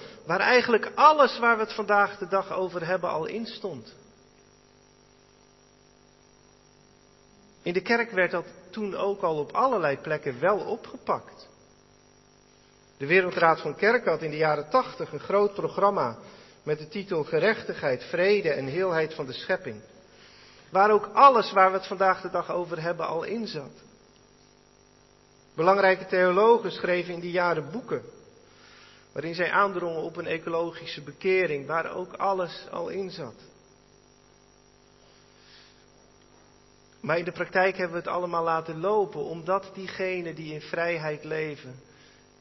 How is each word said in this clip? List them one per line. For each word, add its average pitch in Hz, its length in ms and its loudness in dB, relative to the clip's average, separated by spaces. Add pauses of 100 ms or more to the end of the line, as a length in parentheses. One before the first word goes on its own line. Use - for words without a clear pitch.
(260)
waar 175 140 0
eigenlijk 233 540 2
alles 285 440 6
waar 233 180 4
we 214 60 -4
het 214 120 -6
vandaag 202 440 2
de 180 100 -8
dag 196 240 -2
over 175 340 -4
hebben 180 240 -2
al 160 160 -4
in 220 200 -8
stond. 143 480 -12 (3750)
In 175 100 -6
de 180 100 0
kerk 233 280 0
werd 180 200 2
dat 170 140 -4 (260)
toen 208 260 -6
ook 202 260 -2
al 160 160 0
op 143 140 -4
allerlei 190 460 2
plekken 147 420 -6
wel 185 180 2
opgepakt. - 920 -6 (1500)
De 139 60 -4
Wereldraad 170 520 4
van 151 140 -6
Kerken 226 360 2
had 165 120 -2
in 156 80 -6
de 151 60 -6
jaren 151 340 0
tachtig 254 420 -2
een 147 80 -10
groot 202 340 2
programma 165 640 0 (460)
met 151 160 -4
de 151 100 -16
titel 185 360 -4
Gerechtigheid, 165 800 0
Vrede 180 460 2
en 135 160 -2
Heelheid 160 480 -2
van 147 120 -8
de 127 60 -10
Schepping. 131 480 -6 (880)
Waar 196 200 6
ook 208 220 4
alles 247 400 8
waar 190 180 8
we 190 60 0
het 190 100 -6
vandaag 185 340 2
de 175 100 -10
dag 170 220 -4
over 170 300 -4
hebben 165 240 -4
al 160 180 -4
in 220 220 -6
zat. 139 360 -12 (1700)
Belangrijke 185 520 4
theologen 190 680 4
schreven 175 420 -2
in 170 60 -10
die 175 100 -8
jaren 170 400 0
boeken, 170 320 -8 (1120)
waarin 165 220 -8
zij 170 160 -2
aandrongen 175 520 0
op 165 140 -8
een 170 100 -8
ecologische 165 760 -6
bekering, 151 640 0
waar 160 280 -4
ook 180 220 -8
alles 185 540 -4
al 170 180 -6
in 185 220 -8
zat. 123 260 -12 (3750)
Maar 156 180 0
in 175 60 -2
de 170 80 -6
praktijk 185 440 2
hebben 175 200 -4
we 170 80 -4
het - 120 -4
allemaal 170 280 -2
laten 160 360 -2
lopen, 190 400 0
omdat 170 540 -4
diegenen 185 600 -6
die 156 200 -10
in 147 60 -10
vrijheid 156 640 -4
leven 151 680 -8 (500)